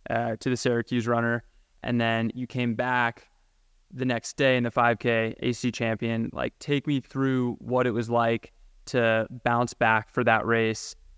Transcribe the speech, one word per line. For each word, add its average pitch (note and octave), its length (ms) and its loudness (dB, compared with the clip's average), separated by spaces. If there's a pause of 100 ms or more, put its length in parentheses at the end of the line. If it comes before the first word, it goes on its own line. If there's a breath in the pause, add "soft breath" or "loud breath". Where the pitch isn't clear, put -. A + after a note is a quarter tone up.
(100)
uh, A#2 300 -2
to C3 100 -2
the B2 60 2
Syracuse A#2 500 0
runner, A#2 380 0 (400)
and A#2+ 160 0
then A2+ 340 0
you B2+ 140 -8
came B2 260 -2
back B2 540 -2 (640)
the B2+ 120 -6
next A#2+ 320 -4
day C3 200 4
in B2 80 2
the A#2+ 80 -2
five A#2+ 260 4
K, A2+ 400 0
A B2+ 140 -2
C A#2+ 180 -4
champion. A2+ 600 -2
Like, - 260 -6
take C#3+ 300 -4
me C#3 100 0
through C3 600 -2
what B2 260 0
it A#2+ 60 0
was A#2 180 -2
like A#2 420 0 (340)
to A2+ 420 2 (160)
bounce A#2+ 280 0
back A2 380 2
for B2 140 0
that A2 220 4
race A2+ 500 0 (220)